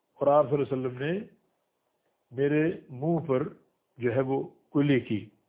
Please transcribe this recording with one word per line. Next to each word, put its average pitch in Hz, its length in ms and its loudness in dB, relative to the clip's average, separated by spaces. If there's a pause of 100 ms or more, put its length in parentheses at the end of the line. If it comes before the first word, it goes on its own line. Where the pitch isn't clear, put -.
(140)
اور 139 120 -2
آپ 143 240 4
صلی 147 80 2
اللہ 135 160 -2
علیہ 131 120 -4
وسلم 127 200 -6
نے 180 140 -4 (1080)
میرے 147 400 0 (200)
منہ 156 280 -2
پر 135 300 0 (500)
جو 117 160 -2
ہے 135 60 2
وہ 135 280 -2 (240)
کلی 143 280 4
کی، 110 280 -4 (200)